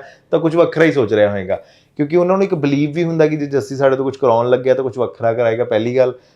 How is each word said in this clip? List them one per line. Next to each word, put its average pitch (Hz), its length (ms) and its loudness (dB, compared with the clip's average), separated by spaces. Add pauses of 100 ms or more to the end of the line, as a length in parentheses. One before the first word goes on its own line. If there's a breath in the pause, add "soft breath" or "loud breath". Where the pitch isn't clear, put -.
(320 loud breath)
ਤਾਂ 165 80 2
ਕੁਝ 160 160 -2
ਵੱਖਰਾ 160 280 2
ਹੀ 160 80 4
ਸੋਚ 117 220 0
ਰਿਹਾ 104 180 4
ਹੋਏਗਾ।" 95 320 -6 (340 soft breath)
ਕਿਉਂਕਿ 147 200 -2
ਉਹਨਾਂ 175 180 2
ਨੂੰ 196 80 0
ਇੱਕ 190 120 -2
ਬਿਲੀਵ 143 360 0
ਵੀ 165 120 -4
ਹੁੰਦਾ 165 240 2
ਕਿ 156 100 -4
ਜੇ 147 80 -6
ਜੱਸੀ 139 300 -4
ਸਾਡੇ 135 200 2
ਤੋਂ 131 100 -2
ਕੁਝ 131 120 -4
ਕਰਾਉਣ 120 320 2
ਲੱਗਿਆ 127 240 2
ਤਾਂ 135 100 0
ਕੁਝ 123 140 -6
ਵੱਖਰਾ 113 360 -2
ਕਰਾਏਗਾ, 117 300 0
ਪਹਿਲੀ 117 340 -2
ਗੱਲ। 127 160 2 (220 soft breath)